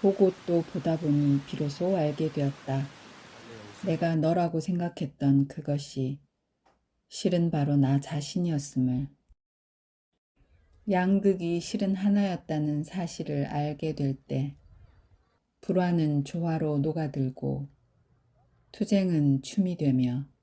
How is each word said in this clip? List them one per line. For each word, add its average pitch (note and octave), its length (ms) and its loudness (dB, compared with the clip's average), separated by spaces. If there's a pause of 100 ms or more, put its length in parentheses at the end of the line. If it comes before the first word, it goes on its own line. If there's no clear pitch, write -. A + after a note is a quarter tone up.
보고 F#3+ 260 4 (140)
또 E3+ 160 2
보다 D#3+ 380 -4
보니 D3 480 2
비로소 F3 500 -2
알게 D3+ 340 -2
되었다. C#3 540 -4 (1000)
내가 E3 280 0
너라고 E3 440 2
생각했던 C#3+ 880 0
그것이 C#3+ 720 -4 (880)
실은 E3+ 420 0
바로 D3 260 2
나 C#3 240 4
자신이었음을. C#3 1080 -2 (1800)
양극이 F#3 680 2
실은 G3 360 -2
하나였다는 F3 880 0
사실을 D#3+ 640 -4
알게 D3 480 -4
될 C#3 180 0 (140)
때 C#3+ 280 -4 (1040)
불화는 E3+ 640 2
조화로 D#3+ 540 -2
녹아들고 C#3 880 -2 (1080)
투쟁은 E3 680 2
춤이 F#3 340 -2
되며 C3 520 0 (160)